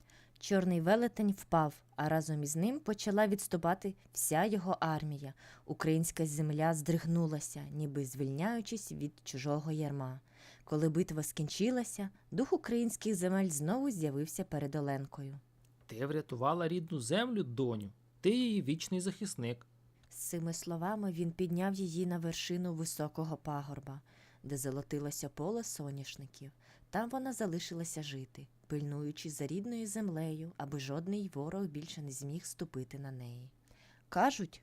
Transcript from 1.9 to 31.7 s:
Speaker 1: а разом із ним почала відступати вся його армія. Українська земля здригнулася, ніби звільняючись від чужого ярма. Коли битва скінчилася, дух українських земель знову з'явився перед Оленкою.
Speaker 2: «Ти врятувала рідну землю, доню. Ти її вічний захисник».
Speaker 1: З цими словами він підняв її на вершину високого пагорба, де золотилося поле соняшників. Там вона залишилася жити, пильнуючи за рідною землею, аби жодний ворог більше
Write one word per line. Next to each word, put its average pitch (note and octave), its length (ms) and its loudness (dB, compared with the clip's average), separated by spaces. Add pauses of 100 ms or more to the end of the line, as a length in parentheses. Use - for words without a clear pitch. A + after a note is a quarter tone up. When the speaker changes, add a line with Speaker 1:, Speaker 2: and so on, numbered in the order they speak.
Speaker 1:
а D3+ 120 0
разом D#3 340 2
із D3 140 -2
ним A#3+ 240 2
почала G#3 460 4
відступати F#3+ 680 0 (180)
вся D#3+ 320 2
його F#3+ 360 2
армія. D3+ 540 -2 (300)
Українська D#3+ 640 4
земля D#3 480 4
здригнулася, D#3+ 880 2 (100)
ніби D3 320 -2
звільняючись D#3 880 -2
від D3 200 -4 (120)
чужого D3 480 -2
ярма. C#3 480 -2 (440)
Коли D#3 240 4
битва D#3 340 2
скінчилася, G3+ 880 0 (200)
дух A#3 220 2
українських A#3 640 2
земель F#3 340 4
знову F3+ 420 0
з'явився D#3 540 -2
перед D3 300 -2
Оленкою. C#3 640 -4 (460)
Speaker 2:
«Ти A#2 200 -4
врятувала D3+ 640 0
рідну E3 320 -2
землю, G3+ 420 2
доню. A#2 500 0 (280)
Ти F#3+ 100 6
її A#3 320 4
вічний E3 380 0
захисник». C3+ 640 -4 (440)
Speaker 1:
З - 40 -18
цими E3+ 380 -2
словами F3+ 600 -2
він E3+ 200 0
підняв F#3 420 2
її F3+ 320 0
на F3 120 0
вершину F3 560 -2
високого D#3+ 640 -2
пагорба, C#3 640 -6 (420)
де C#3+ 140 -4
золотилося C#3+ 720 -4
поле G#3+ 360 -4
соняшників. C#3 880 -10 (380)
Там A3+ 200 -2
вона C4 220 -2
залишилася E3+ 680 -4
жити, C3+ 440 -10 (200)
пильнуючи D3 640 -4
за C#3+ 160 -4
рідною A3 400 -4
землею, E3 680 -4
аби C#3+ 240 -4
жодний E3+ 540 -2
ворог F3 320 -2
більше D3+ 360 -8